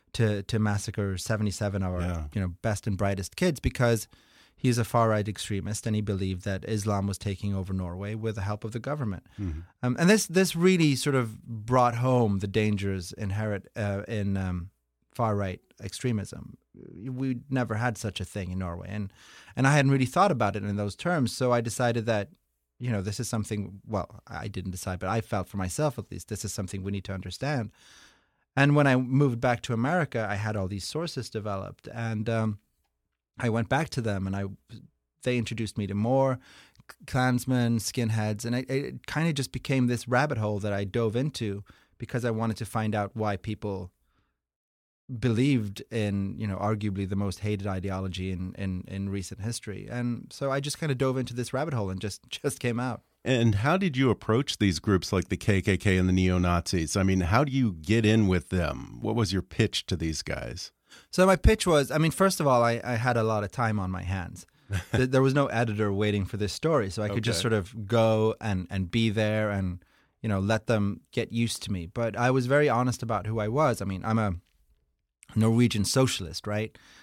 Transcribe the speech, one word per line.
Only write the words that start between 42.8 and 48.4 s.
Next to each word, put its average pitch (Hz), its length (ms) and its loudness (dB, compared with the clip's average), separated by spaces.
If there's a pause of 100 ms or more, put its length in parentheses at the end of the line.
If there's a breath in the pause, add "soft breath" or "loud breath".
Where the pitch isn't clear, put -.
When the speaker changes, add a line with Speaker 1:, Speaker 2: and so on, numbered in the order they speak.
Speaker 1:
out 104 200 -2
why 107 220 -2
people 98 540 -8 (1300)
believed 117 720 2
in, 101 480 -2
you - 80 -6
know, 95 120 -4
arguably 101 520 -2
the 101 60 -2
most 98 240 -2
hated 104 260 -2
ideology 95 680 -4
in, 92 280 -6